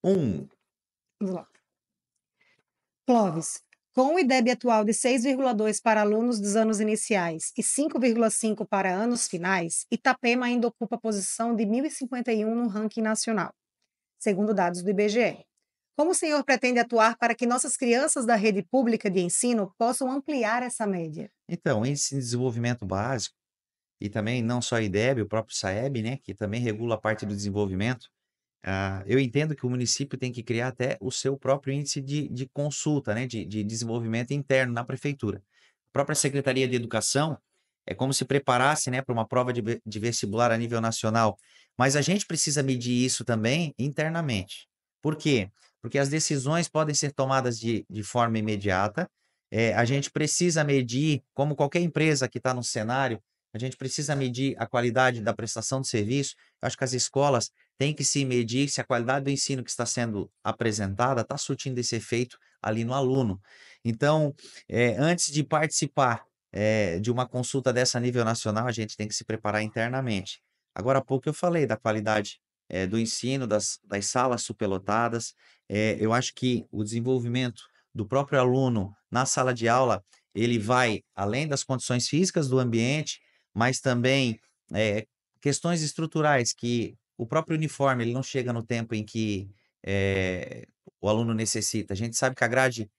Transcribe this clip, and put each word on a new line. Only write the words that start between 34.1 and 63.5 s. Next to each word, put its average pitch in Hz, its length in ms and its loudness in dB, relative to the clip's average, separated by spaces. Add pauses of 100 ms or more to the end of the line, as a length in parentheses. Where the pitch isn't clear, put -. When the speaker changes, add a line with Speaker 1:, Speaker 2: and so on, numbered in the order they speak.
Speaker 1:
interno 131 400 0
na 117 100 -4
prefeitura. 135 580 -4 (460)
A - 60 -20
própria 143 220 0
Secretaria 131 520 2
de 123 80 0
Educação 120 640 0 (480)
é - 80 -6
como 135 180 -2
se 127 120 0
preparasse, 135 680 2
né, 127 100 -2
pra 127 120 -4
uma 113 140 0
prova 123 240 2
de 120 100 -2
ve-, 113 220 -2
de 107 160 -8
vestibular 113 520 0
a 113 60 2
nível 117 240 -2
nacional. 110 560 2 (380)
Mas 135 200 4
a 147 60 4
gente 190 240 0
precisa 151 360 0
medir 123 440 0
isso 120 200 -4
também 127 540 0
internamente. 147 880 -4 (340)
Por 156 140 -2
quê? 127 340 2 (300)
Porque 120 200 -4
as 139 100 2
decisões 151 580 0
podem 156 260 0
ser 143 200 0
tomadas 131 440 0
de, 113 320 -2
de 107 140 -8
forma 117 340 0
imediata. 104 720 0 (400)
É, 113 260 2
a 117 100 4
gente 139 260 0
precisa 156 520 0
medir, 139 580 2 (120)
como 143 220 -2
qualquer 143 240 0
empresa 156 480 2
que - 120 -6
tá 127 140 -2
no 123 100 -4
cenário, 117 580 -2 (320)
a 110 60 -8
gente 127 180 -6
precisa 143 380 -4
medir 131 440 0
a 113 80 -2
qualidade 123 540 2
da 107 120 0
prestação 113 460 -4
de 135 80 -6
serviço. 123 480 0 (260)
Eu - 60 -2
acho 123 100 -4
que - 60 -2
as 123 100 -2
escolas 135 580 2 (260)
têm 143 160 0
que 143 100 -6
se 139 220 0
medir 123 440 0
se - 120 -4
a - 20 -4
qualidade 127 420 0
do 139 60 0
ensino 135 320 -2
que - 60 -14
está - 160 -4
sendo 110 440 -2 (140)
apresentada 110 800 0
tá 139 140 -6
surtindo 131 420 -6
esse 117 160 -4
efeito 120 420 -4 (240)
ali 110 220 -2
no 117 100 -2
aluno. 131 460 2 (460)